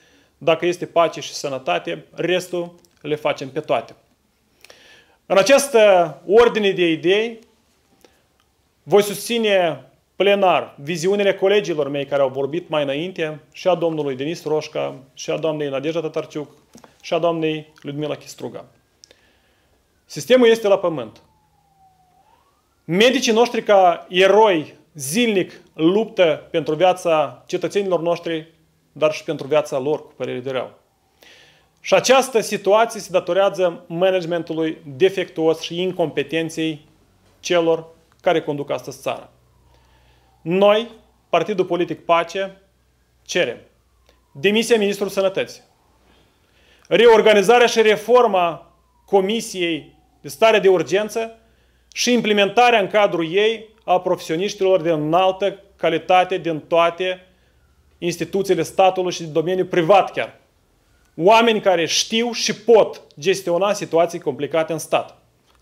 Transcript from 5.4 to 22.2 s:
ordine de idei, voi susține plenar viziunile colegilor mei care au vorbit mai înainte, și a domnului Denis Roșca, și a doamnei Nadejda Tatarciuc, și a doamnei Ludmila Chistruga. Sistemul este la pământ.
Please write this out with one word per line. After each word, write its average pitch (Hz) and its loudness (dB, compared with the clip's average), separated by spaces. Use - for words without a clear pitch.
ordine 214 4
de 175 0
idei, 196 -2
voi 202 4
susține 196 -2
plenar 185 2
viziunile 185 0
colegilor 175 0
mei 143 -6
care 139 -2
au 135 2
vorbit 139 -6
mai 151 -2
înainte, 156 -6
și - -6
a 180 2
domnului 156 -4
Denis 147 -8
Roșca, 147 -6
și - -14
a 156 -4
doamnei 151 -4
Nadejda 147 -6
Tatarciuc, 151 -8
și - -8
a 165 0
doamnei 160 -4
Ludmila 143 -8
Chistruga. - -14
Sistemul 240 4
este 226 4
la 196 4
pământ. 147 -6